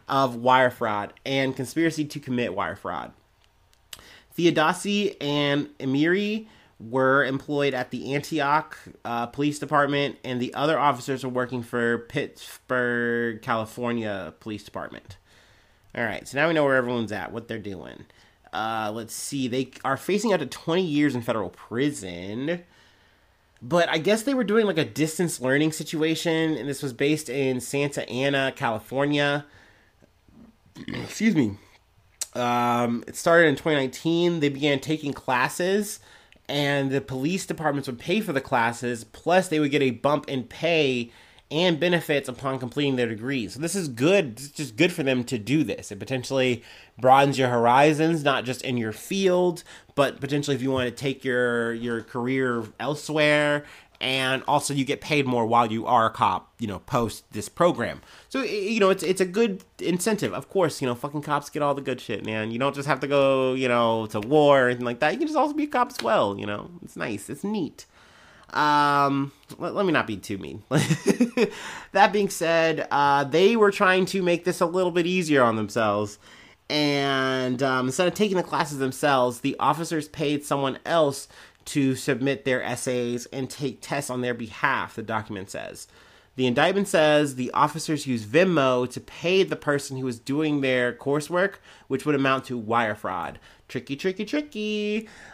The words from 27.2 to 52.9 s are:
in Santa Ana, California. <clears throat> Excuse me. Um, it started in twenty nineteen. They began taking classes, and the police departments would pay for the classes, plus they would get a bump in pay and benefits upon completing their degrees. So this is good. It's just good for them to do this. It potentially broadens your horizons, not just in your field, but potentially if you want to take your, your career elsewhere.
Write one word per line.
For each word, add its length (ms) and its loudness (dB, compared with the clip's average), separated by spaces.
in 320 0
Santa 480 -4
Ana, 480 0
California. 920 0
<clears throat> 120 -18
Excuse 460 0
me. 240 2
Um, 720 2
it 80 -12
started 320 6
in 80 2
twenty 220 0
nineteen. 600 0
They 100 4
began 300 0
taking 340 -4
classes, 840 0
and 440 0
the 100 0
police 460 -4
departments 400 -2
would 100 -6
pay 240 -2
for 120 -4
the 80 -2
classes, 640 -2
plus 440 0
they 120 0
would 120 2
get 100 2
a 80 4
bump 400 -2
in 140 -4
pay 680 0
and 300 2
benefits 480 0
upon 320 -6
completing 380 -2
their 100 2
degrees. 460 -4
So 80 -10
this 120 -4
is 140 -2
good. 460 2
It's 160 -14
just 260 -10
good 160 4
for 100 -4
them 240 0
to 120 -2
do 260 2
this. 300 -8
It 60 -10
potentially 640 -2
broadens 400 6
your 80 4
horizons, 720 4
not 220 2
just 200 -6
in 120 -2
your 160 -2
field, 720 0
but 240 0
potentially 380 -2
if 40 -6
you 100 0
want 180 0
to 60 -8
take 280 -6
your, 500 0
your 280 -4
career 640 -2
elsewhere. 840 2